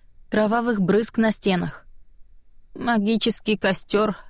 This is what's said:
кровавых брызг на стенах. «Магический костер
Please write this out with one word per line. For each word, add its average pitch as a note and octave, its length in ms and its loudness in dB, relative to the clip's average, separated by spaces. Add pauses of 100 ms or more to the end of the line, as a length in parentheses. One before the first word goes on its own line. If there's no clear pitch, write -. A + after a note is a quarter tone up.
(300)
кровавых A3 500 0
брызг G3 380 2
на A3 140 4
стенах. F3 540 -2 (880)
«Магический A3 840 0
костер G#3 580 0 (140)